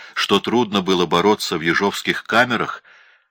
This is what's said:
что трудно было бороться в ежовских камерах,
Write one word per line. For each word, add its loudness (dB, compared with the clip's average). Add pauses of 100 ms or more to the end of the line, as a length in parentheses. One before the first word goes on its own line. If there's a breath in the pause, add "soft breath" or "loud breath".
(140 loud breath)
что 0
трудно 0
было 2
бороться 2
в -6
ежовских -2
камерах, 0 (480 soft breath)